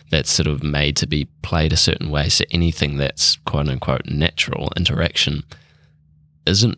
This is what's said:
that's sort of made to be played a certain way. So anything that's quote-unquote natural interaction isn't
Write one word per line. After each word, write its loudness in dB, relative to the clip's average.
that's 2
sort 2
of -2
made 0
to -2
be -2
played 0
a 2
certain 0
way. 0
So 2
anything 0
that's 0
quote-unquote -2
natural -2
interaction 0
isn't 2